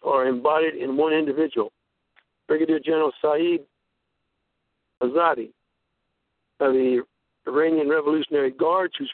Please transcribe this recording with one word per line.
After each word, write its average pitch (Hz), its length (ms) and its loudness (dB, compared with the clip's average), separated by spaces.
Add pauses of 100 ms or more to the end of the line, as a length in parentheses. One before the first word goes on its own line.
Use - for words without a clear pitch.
are 131 240 0
embodied 151 480 0
in 135 220 -4
one 156 160 2
individual, 143 580 -2 (760)
Brigadier 156 320 0
General 156 320 0 (100)
Saeed 160 400 0 (1400)
Azadi 135 500 0 (1080)
of 135 140 2
the 127 280 2 (460)
Iranian 151 420 2
Revolutionary 147 640 0
Guards, 170 460 0
whose 135 160 -10